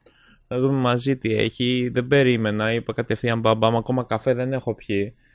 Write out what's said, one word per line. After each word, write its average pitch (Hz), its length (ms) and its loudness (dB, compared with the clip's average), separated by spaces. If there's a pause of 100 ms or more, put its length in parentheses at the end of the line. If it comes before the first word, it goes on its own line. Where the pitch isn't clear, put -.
(480)
Να 123 120 -4
δούμε 135 200 2
μαζί 123 380 2
τι 113 160 -2
έχει. 123 600 0
Δεν 123 140 -2
περίμενα, 113 680 2
είπα 117 200 -4
κατευθείαν 117 460 -2
μπαμπάμ, 113 360 2
ακόμα 123 280 -2
καφέ 117 300 -2
δεν 127 200 -4
έχω 120 220 -4
πιει. 101 400 -4 (200)